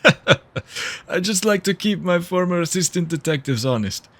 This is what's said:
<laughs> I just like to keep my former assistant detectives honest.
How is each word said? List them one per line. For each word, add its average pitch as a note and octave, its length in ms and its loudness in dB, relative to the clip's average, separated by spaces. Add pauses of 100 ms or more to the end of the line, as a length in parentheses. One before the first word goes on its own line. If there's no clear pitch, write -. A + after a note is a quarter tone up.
<laughs> - 1040 0
I - 120 -2
just F#3+ 240 -2
like G#3 200 2
to G3 100 0
keep G3+ 260 0
my F3 180 2
former F3+ 420 0
assistant E3+ 480 -2
detectives C#3+ 560 -2
honest. A2+ 440 -2 (120)